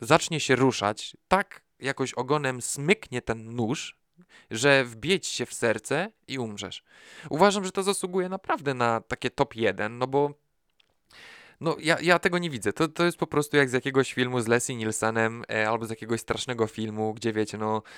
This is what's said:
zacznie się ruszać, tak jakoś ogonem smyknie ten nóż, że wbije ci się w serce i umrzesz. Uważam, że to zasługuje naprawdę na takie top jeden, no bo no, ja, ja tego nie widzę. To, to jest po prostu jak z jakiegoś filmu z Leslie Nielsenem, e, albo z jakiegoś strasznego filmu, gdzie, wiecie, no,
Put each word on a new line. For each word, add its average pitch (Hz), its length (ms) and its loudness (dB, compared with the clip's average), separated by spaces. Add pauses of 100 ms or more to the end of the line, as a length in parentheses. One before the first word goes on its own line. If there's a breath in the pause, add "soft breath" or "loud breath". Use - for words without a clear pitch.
zacznie 147 400 2
się 131 160 4
ruszać, 117 600 0 (120)
tak - 340 0 (160)
jakoś 131 360 -4
ogonem 131 480 -2
smyknie 139 600 -4
ten 113 320 -6
nóż, 120 440 -4 (520 loud breath)
że 135 340 4
wbije 120 360 -2
ci - 160 -6
się 123 100 -4
w - 80 -12
serce 131 560 -2 (180)
i 131 100 -8
umrzesz. 104 460 -8 (460 loud breath)
Uważam, 190 340 4
że 185 80 -6
to 196 100 -2
zasługuje 190 460 -2
naprawdę 185 460 -2
na 117 260 2
takie - 300 -4
top - 260 0
jeden, 107 420 0
no 127 80 0
bo 143 280 0 (1300 loud breath)
no, 156 200 0
ja, 151 200 2
ja 175 180 4
tego 175 200 2
nie 175 120 -4
widzę. 107 220 -2
To, 160 160 2
to 170 160 -2
jest 175 120 0
po 160 100 -4
prostu 147 300 0
jak 139 120 6
z 117 40 -10
jakiegoś 135 400 2
filmu 127 280 0
z 110 60 -2
Leslie 120 300 2
Nielsenem, 113 720 0
e, 110 200 0
albo 113 180 -2
z 107 40 -6
jakiegoś 113 300 -4
strasznego 113 460 -2
filmu, 107 480 -4
gdzie, 113 180 -2
wiecie, 107 260 -2
no, 110 240 0 (160 loud breath)